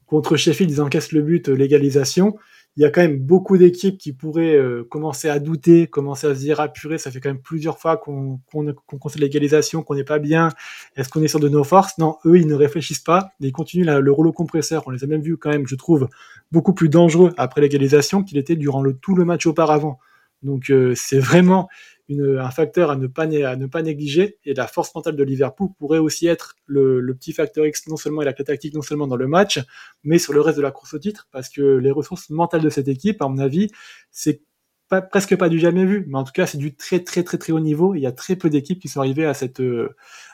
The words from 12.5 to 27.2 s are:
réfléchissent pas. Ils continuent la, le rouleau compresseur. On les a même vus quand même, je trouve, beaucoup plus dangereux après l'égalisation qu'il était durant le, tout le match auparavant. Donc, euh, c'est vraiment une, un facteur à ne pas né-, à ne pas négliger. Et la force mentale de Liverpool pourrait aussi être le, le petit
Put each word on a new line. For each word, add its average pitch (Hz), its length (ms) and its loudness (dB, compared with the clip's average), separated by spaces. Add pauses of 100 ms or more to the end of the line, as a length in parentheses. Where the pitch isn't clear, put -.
réfléchissent 143 440 0
pas. 185 400 0
Ils 135 140 -4
continuent 165 320 -2
la, 147 160 2
le 139 100 2
rouleau 156 220 2
compresseur. 160 540 -4
On 135 40 -10
les 127 140 -8
a - 20 -4
même 151 160 -2
vus 160 140 -4
quand 151 140 -6
même, 147 180 -2
je 135 80 -8
trouve, 135 320 0 (420)
beaucoup 165 240 2
plus 170 140 2
dangereux 170 480 6
après 127 240 -2
l'égalisation 143 640 2
qu'il 143 140 -6
était 143 180 -2
durant 139 260 -2
le, 135 120 0
tout 190 200 -4
le 180 100 4
match 170 220 0
auparavant. 151 540 0 (420)
Donc, 135 280 -6
euh, 127 260 4
c'est - 240 0
vraiment 180 480 4 (420)
une, 143 280 0
un 127 120 -6
facteur 156 400 0
à 139 60 -2
ne 131 100 -4
pas 143 200 -6
né-, 151 180 -2
à 127 120 -4
ne 131 80 -8
pas 139 160 -8
négliger. 156 640 -2
Et 143 80 -4
la 123 140 -4
force - 280 -6
mentale 160 220 -6
de 139 80 0
Liverpool 135 540 -2
pourrait 156 220 0
aussi 156 260 -2
être 170 280 -4 (120)
le, 135 340 2
le 127 140 -6
petit 143 180 -12